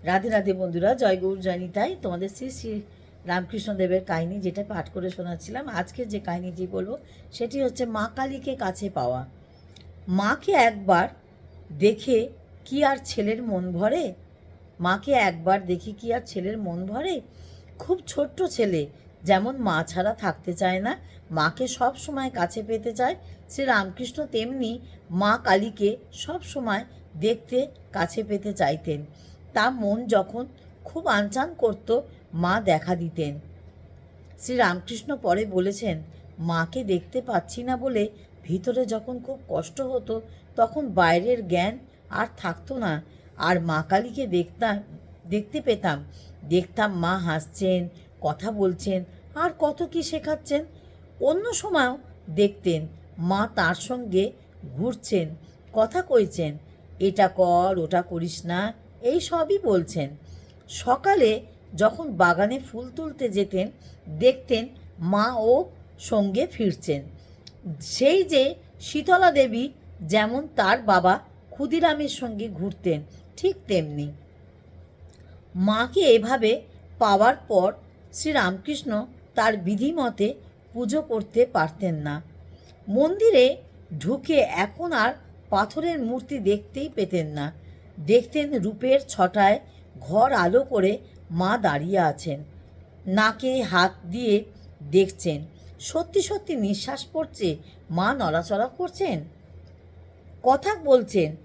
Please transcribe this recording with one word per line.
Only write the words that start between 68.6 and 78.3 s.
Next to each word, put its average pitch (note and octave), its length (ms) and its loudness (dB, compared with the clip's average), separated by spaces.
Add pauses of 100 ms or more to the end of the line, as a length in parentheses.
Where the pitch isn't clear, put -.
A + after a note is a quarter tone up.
শীতলা F4+ 500 4
দেবী C4 380 2 (320)
যেমন A3 540 0
তার G#3+ 240 4
বাবা F#3+ 400 6 (300)
ক্ষুদিরামের D4+ 600 0
সঙ্গে A3+ 380 -6
ঘুরতেন, F3 540 -4 (360)
ঠিক F#4+ 180 0 (120)
তেমনি।" D3 440 0 (1400)
মাকে G#3+ 440 2
এভাবে A#3 640 4 (380)
পাওয়ার G#3+ 360 6 (120)
পর G3+ 260 2 (400)
শ্রীরামকৃষ্ণ A#3 920 -2 (300)